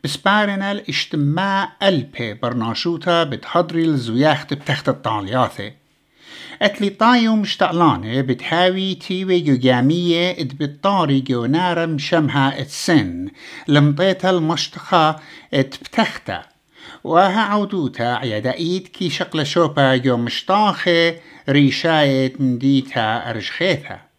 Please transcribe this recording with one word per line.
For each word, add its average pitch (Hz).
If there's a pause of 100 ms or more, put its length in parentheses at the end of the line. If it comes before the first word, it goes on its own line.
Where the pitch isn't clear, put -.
بسبارنا 202
الاجتماع 185 (100)
ألبي 131
برناشوتا 143
بتحضري 165
الزياخت 143
بتخت 139
الطالياثة. 107 (920)
أتلي 202
طايو 226
مشتعلانة 156
بتحاوي 180
تيوي 185
جو 147
جامية 165
ات 135
بتطاري 147
جو 127
نارم 165
شمها 143
ات 135
سن. 98 (400)
لمطيتها 160
المشتخة 160 (340)
ات 135
بتختا. - (640)
وها 185
عودوتا 202
عيادايت 123
كي 180
شقل 156
شوبا 143
جو 127
مشتاخة 170 (320)
ريشاية 139
نديتا 123
أرجخيتها. 113 (160)